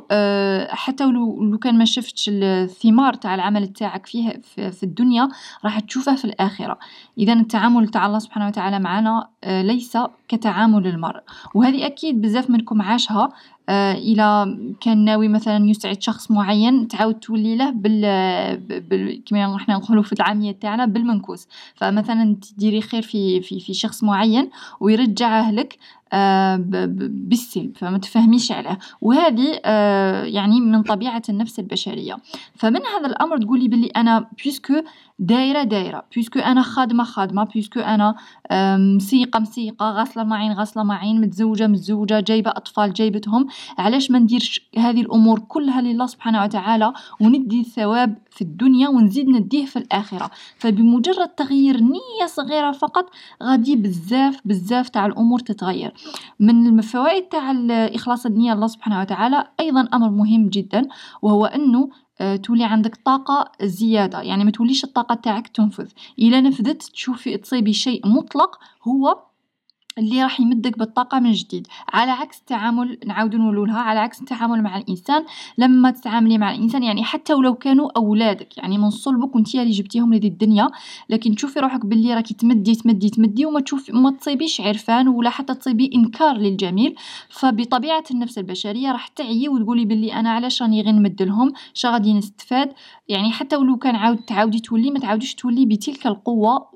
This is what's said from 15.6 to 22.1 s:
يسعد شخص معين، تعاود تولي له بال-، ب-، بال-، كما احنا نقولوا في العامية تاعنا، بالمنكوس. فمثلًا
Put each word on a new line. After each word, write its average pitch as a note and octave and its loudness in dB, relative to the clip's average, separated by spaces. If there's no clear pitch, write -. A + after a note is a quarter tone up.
يسعد G3+ -2
شخص - -4
معين، G#3+ 2
تعاود A3 0
تولي A3 -2
له C4 0
بال-، G3 0
ب-، F#3 -10
بال-، F#3+ -4
كما G3+ -2
احنا G#3 -4
نقولوا G#3 2
في G#3 -10
العامية G#3 -2
تاعنا، G#3+ -4
بالمنكوس. G#3 -2
فمثلًا G#3+ 0